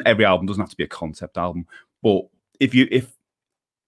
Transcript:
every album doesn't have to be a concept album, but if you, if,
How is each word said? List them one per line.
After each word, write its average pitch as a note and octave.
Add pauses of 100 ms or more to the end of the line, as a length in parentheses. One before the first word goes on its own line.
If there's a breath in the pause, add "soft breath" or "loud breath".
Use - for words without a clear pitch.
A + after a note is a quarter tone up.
every A2
album F#2
doesn't G2
have -
to -
be -
a -
concept -
album, F2 (360 loud breath)
but G2+ (380)
if B2+
you, B2+
if, B2+ (760)